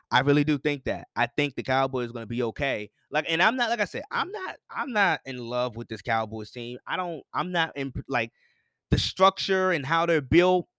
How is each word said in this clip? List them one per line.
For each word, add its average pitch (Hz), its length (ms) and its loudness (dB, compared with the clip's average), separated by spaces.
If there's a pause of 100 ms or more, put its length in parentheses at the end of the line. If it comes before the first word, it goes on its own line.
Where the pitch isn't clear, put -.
(100)
I 123 100 4
really 143 240 4
do 147 140 2
think 143 260 -4
that. - 320 -4
I 120 120 2 (100)
think 143 160 -2
the 131 80 -6
Cowboys 131 480 0
are - 20 -12
gonna 117 140 -8
be 120 160 -2
okay. 113 480 -4 (200)
Like, 151 200 -2
and 165 120 0
I'm 226 140 4
not, 240 140 0
like 226 100 -2
I 196 60 0
said, 117 240 -8
I'm 285 200 -4
not, 381 260 -10 (140)
I'm 240 220 -8
not 190 320 2
in 131 140 -8
love 123 360 -4
with 117 140 -10
this 110 140 -8
Cowboys 110 480 -2
team. 120 260 -10 (100)
I 151 120 -4
don't, 175 240 -6 (100)
I'm 165 180 -2
not 170 280 0
in, 139 160 -4 (140)
like, 120 220 0 (680)
structure 190 760 2
and 147 120 -2
how 165 220 2
they're 165 140 4
built, 175 480 4 (100)